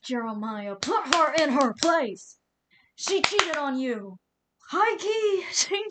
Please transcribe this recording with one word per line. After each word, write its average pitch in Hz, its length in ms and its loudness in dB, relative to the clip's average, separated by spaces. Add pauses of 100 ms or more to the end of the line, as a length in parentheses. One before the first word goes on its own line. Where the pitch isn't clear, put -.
Jeremiah, 214 720 -6
put 285 320 -2
her 302 340 4
in 294 100 2
her 254 280 2
place. 302 580 -2 (580)
She 381 260 0
cheated 370 340 2
on 277 220 0
you. 214 400 -6 (520)
High 427 280 2
key, 415 500 0
<laughs> - 40 -10
she 403 380 0